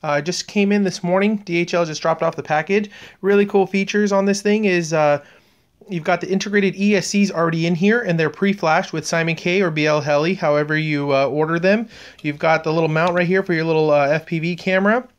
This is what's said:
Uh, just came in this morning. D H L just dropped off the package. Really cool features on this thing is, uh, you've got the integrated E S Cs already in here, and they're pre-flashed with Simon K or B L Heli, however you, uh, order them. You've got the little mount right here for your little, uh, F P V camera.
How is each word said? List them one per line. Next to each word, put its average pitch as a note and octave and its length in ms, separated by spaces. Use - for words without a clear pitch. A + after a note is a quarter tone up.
Uh, D3 180
just E3+ 260
came G3+ 240
in G3+ 120
this F#3 200
morning. G3 340
D F3 200
H E3+ 160
L F3 100
just D#3 180
dropped D#3+ 220
off E3 140
the C#3 60
package. G3 460
Really G3+ 260
cool G3+ 220
features G3+ 460
on G3 100
this G3+ 180
thing G#3 220
is, F3 300
uh, D3 280
you've E3+ 160
got F3 160
the - 100
integrated G3 460
E G3+ 180
S F3 120
Cs G3+ 220
already E3 380
in F3 80
here, G3+ 240
and F3 180
they're D#3+ 120
pre-flashed F#3+ 640
with D#3 120
Simon E3 300
K F3+ 260
or F3+ 80
B D3+ 160
L D3+ 140
Heli, D3 340
however D3+ 440
you, D3 360
uh, C3+ 120
order D#3 340
them. G#3 300
You've D3 180
got D#3+ 240
the D#3+ 80
little E3 160
mount E3 280
right F3 120
here F#3+ 160
for F#3+ 80
your D#3+ 140
little, D#3 260
uh, C#3+ 160
F D#3 180
P E3+ 140
V E3+ 160
camera. G3 500